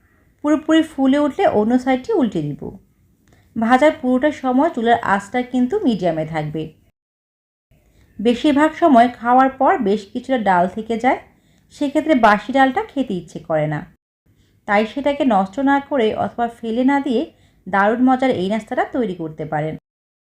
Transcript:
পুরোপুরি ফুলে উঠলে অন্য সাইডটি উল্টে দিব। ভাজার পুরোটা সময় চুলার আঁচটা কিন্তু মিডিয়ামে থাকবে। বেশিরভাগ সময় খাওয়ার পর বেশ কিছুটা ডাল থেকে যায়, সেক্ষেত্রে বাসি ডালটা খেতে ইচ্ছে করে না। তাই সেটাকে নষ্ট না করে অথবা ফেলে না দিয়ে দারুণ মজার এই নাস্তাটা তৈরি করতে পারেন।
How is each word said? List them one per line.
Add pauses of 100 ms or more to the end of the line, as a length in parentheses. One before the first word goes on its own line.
(440)
পুরোপুরি (100)
ফুলে
উঠলে (140)
অন্য
সাইডটি
উল্টে
দিব। (960)
ভাজার
পুরোটা (120)
সময়
চুলার
আঁচটা
কিন্তু (100)
মিডিয়ামে
থাকবে। (1600)
বেশিরভাগ (120)
সময় (100)
খাওয়ার
পর
বেশ (120)
কিছুটা (100)
ডাল (100)
থেকে (100)
যায়, (560)
সেক্ষেত্রে (100)
বাসি
ডালটা
খেতে
ইচ্ছে (100)
করে
না। (880)
তাই
সেটাকে (120)
নষ্ট
না (120)
করে (180)
অথবা
ফেলে
না
দিয়ে (440)
দারুণ
মজার
এই
নাস্তাটা
তৈরি
করতে
পারেন। (640)